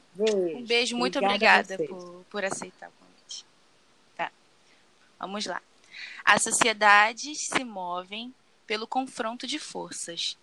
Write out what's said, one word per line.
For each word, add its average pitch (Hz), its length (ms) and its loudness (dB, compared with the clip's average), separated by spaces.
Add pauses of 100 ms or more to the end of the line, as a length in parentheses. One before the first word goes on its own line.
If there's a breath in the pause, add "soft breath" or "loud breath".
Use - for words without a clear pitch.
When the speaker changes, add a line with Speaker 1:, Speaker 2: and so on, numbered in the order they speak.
(140)
Speaker 1:
Beijo. 190 440 0
Speaker 2:
Um 240 60 -10
beijo, 233 320 0
muito 247 220 0
Speaker 1:
Obrigada 196 560 4
a - 0 -
Speaker 2:
obrigada - 20 -10
Speaker 1:
vocês. 156 120 -2
Speaker 2:
por, 180 420 -14
por 202 140 -6
aceitar 185 440 -8
o - 100 -20
convite. - 480 -20 (720)
Tá, 170 140 -6 (880 soft breath)
vamos 202 260 -8
lá. - 140 -6 (640 loud breath)
As 208 180 6
sociedades 220 1040 4
se - 180 -2
movem 190 680 -8 (320)
pelo 214 220 -4
confronto 254 580 -6
de 277 120 -6
forças, - 840 -10